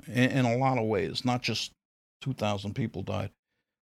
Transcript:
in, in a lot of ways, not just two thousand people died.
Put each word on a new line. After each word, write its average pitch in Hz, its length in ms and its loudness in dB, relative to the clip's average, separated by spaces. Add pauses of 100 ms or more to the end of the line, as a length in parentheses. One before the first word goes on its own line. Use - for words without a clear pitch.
in, 123 240 2
in 131 140 4
a 117 120 2
lot 131 220 2
of 110 60 2
ways, 92 380 0
not 123 200 0
just - 280 -4 (500)
two 131 120 -2
thousand 104 400 -2
people 104 300 -4
died. 98 260 -4 (560)